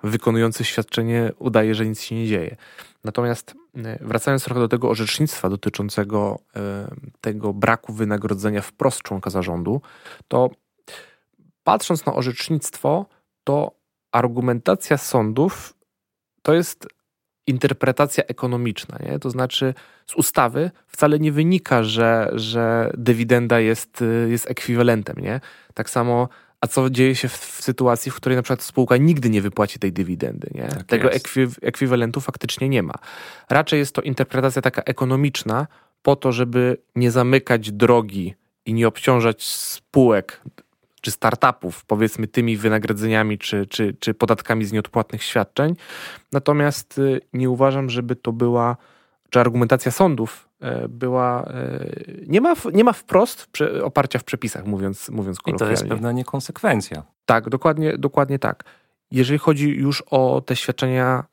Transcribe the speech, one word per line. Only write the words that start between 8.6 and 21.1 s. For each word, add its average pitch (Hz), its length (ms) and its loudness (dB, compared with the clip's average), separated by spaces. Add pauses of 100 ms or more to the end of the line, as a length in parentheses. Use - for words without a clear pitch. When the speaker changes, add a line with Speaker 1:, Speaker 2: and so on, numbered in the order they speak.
Speaker 1:
wprost - 400 -2
członka 95 280 -8
zarządu, 90 500 -4 (480)
to 123 220 2 (1120)
patrząc - 420 0
na 139 80 -2
orzecznictwo, 143 920 -4 (400)
to 143 280 0 (380)
argumentacja 123 840 0
sądów 123 760 -2 (680)
to 151 120 4
jest - 320 -2 (600)
interpretacja 135 800 0
ekonomiczna, 120 800 -6
nie? - 120 -4
To 135 120 -6
znaczy 127 440 -2 (320)
z - 80 -12
ustawy 143 560 0 (160)
wcale 151 320 2